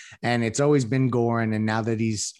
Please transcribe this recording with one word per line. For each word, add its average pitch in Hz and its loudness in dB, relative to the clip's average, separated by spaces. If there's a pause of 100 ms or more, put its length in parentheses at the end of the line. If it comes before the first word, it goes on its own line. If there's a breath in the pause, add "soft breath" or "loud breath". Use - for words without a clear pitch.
(240 loud breath)
And 120 0
it's 113 -2
always 143 4
been 131 0
Goran. 117 0
And 110 0
now 110 0
that 110 -2
he's, 110 -4